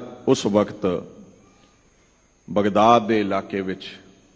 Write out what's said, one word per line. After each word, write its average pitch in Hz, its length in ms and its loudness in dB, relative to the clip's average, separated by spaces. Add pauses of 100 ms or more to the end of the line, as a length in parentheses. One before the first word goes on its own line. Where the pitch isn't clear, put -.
(280)
ਉਸ 131 180 0
ਵਕਤ 101 580 -2 (1500)
ਬਗਦਾਦ 104 580 4
ਦੇ 110 120 2
ਇਲਾਕੇ 98 420 -4
ਵਿੱਚ, - 380 -10 (360)